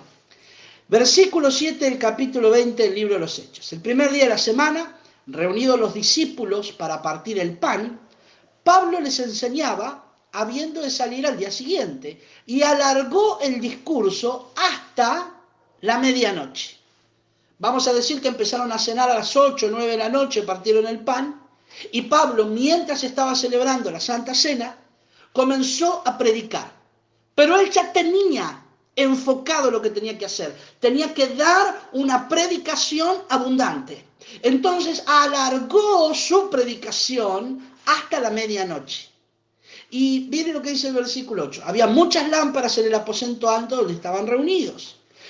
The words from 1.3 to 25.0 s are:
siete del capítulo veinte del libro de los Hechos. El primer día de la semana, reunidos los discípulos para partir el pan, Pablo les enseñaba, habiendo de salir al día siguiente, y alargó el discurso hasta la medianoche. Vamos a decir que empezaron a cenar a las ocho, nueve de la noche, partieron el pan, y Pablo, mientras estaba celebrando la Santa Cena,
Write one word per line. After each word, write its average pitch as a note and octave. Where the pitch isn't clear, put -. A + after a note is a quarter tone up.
siete D4
del B3+
capítulo A3+
veinte A#3
del G3
libro G#3
de F#3
los -
Hechos. -
El E3
primer C4
día C#4
de A#3+
la G#3
semana, D4+
reunidos G#3
los G#3
discípulos G#3
para D#3
partir E3
el E3+
pan, A#3
Pablo F4+
les C#4
enseñaba, B3
habiendo C#4+
de C4+
salir B3+
al C4
día G3
siguiente, G3
y B3+
alargó C#4+
el C4
discurso A#3
hasta D#4+
la A3+
medianoche. A3+
Vamos B3
a B3
decir C4
que C4
empezaron A#3+
a A3
cenar B3
a A#3+
las G#3+
ocho, C#4
nueve A#3
de A3+
la A3
noche, C4+
partieron G#3+
el A3+
pan, C4+
y A#3
Pablo, B3+
mientras C#4
estaba C4
celebrando B3
la E3
Santa B3
Cena, C4